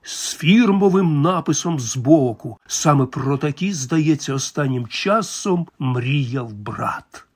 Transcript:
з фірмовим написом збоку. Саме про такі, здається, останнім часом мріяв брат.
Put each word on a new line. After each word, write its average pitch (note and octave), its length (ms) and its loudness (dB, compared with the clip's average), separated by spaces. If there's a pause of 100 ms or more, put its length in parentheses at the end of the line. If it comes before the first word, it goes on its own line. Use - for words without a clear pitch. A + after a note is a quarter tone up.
з - 340 -10
фірмовим F#3+ 840 4
написом E3+ 580 0
збоку. B2+ 800 0 (100)
Саме C#3 380 2
про C3+ 320 -2
такі, D3+ 360 -4
здається, D3+ 600 0
останнім C3+ 540 -4
часом G3 800 -2 (120)
мріяв B2+ 760 -2
брат. - 720 -10 (100)